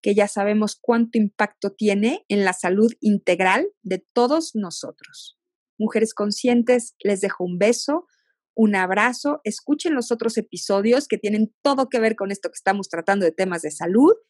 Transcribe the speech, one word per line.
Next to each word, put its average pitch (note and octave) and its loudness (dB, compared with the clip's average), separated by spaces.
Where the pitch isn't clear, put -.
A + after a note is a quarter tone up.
que G3+ 0
ya G3+ 4
sabemos G#3 -2
cuánto A#3 0
impacto G#3 -2
tiene G#3+ -2
en G3+ 0
la F#3+ 2
salud G3 2
integral G3 0
de F#3 -6
todos C#4+ 0
nosotros. - -10
Mujeres A3 0
conscientes, A#3+ 0
les G3 0
dejo F#3+ -4
un F3+ -6
beso, A#3+ 0
un G#3+ 2
abrazo. G#3+ 0
Escuchen D4 -4
los B3 -2
otros A3+ -2
episodios G#3+ 0
que F3+ -4
tienen G#3+ -2
todo C4+ 0
que A#3+ -2
ver A3 0
con G3 -6
esto - -10
que - -16
estamos G3 -2
tratando G3 -2
de E3 4
temas F3+ -4
de D3+ -6
salud. A3 4